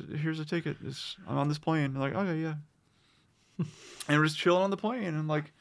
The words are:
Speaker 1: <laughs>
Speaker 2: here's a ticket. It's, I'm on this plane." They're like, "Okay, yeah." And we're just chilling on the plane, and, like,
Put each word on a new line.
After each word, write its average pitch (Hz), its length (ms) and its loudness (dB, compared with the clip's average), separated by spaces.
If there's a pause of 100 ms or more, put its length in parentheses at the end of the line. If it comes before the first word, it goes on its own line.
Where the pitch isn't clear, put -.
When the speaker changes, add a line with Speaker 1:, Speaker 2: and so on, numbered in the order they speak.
Speaker 1:
<laughs> - 140 -6
Speaker 2:
here's 160 200 0
a 151 40 -6
ticket. 160 380 -2
It's, - 320 -8 (120)
I'm 135 100 -2
on 143 100 2
this 151 120 2
plane." 151 340 0
They're 135 80 -4
like, 135 140 0
"Okay, 185 260 0
yeah." 160 140 -2 (1500)
And 147 120 6
we're 156 60 6
just 151 120 2
chilling 180 260 6
on 196 80 2
the 190 60 0
plane, 226 260 -2 (120)
and, 156 140 -2
like, 151 320 0